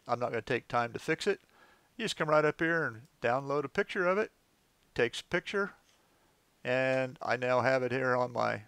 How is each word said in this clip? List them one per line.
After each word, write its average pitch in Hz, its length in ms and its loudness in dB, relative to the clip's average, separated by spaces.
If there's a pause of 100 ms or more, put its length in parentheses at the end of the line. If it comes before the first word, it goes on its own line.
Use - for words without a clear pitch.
I'm 120 120 -2
not 120 120 -4
gonna 113 100 -4
take 117 260 -4
time 120 260 -2
to 104 60 -10
fix - 280 -4
it. 196 140 -2 (560)
You 226 80 -6
just - 120 -6
come 156 120 -2
right 151 160 6
up 151 140 2
here 165 240 2
and 113 180 -6 (200)
download 139 420 0
a 139 60 -8
picture 196 380 -2
of 190 100 4
it, 220 140 -2 (640)
takes 120 240 2
a - 60 -12
picture, 190 480 -2 (880)
and 131 580 0
I 117 160 0
now 127 240 2
have 131 220 4
it 120 80 -2
here 127 240 2
on 123 160 0
my, 113 360 -2